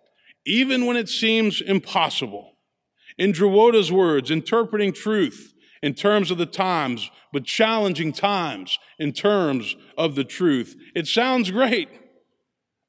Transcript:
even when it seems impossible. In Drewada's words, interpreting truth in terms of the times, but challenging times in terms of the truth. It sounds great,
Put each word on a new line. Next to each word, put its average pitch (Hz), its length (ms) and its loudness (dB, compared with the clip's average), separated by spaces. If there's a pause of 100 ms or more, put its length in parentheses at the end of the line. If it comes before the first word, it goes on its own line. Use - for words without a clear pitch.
(460)
even 254 400 0
when 240 120 0
it 226 100 -4
seems 220 540 0
impossible. 156 960 -4 (600)
In 190 140 2
Drewada's 202 600 4
words, 156 360 2
interpreting 208 640 0
truth 196 600 -4 (280)
in 147 120 -2
terms 202 380 2
of 180 60 -2
the 170 80 0
times, 156 640 -2 (220)
but 139 140 -6
challenging 202 680 0
times 156 680 -4 (220)
in 151 140 -4
terms 160 640 0 (200)
of 156 180 -2
the 135 100 -2
truth. 143 500 -2 (180)
It 165 140 -4
sounds 247 420 2
great, 214 380 0 (1000)